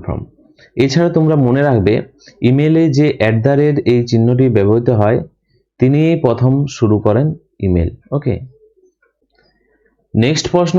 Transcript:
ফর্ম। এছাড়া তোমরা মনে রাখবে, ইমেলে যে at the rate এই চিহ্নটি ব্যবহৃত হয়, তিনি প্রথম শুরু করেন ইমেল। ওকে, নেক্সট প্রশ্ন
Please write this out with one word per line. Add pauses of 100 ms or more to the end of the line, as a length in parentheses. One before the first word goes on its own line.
ফর্ম। (640)
এছাড়া
তোমরা (100)
মনে
রাখবে, (540)
ইমেলে (140)
যে (220)
at
the
rate (120)
এই (100)
চিহ্নটি (120)
ব্যবহৃত
হয়, (640)
তিনি (240)
প্রথম (240)
শুরু (100)
করেন (400)
ইমেল। (260)
ওকে, (1800)
নেক্সট
প্রশ্ন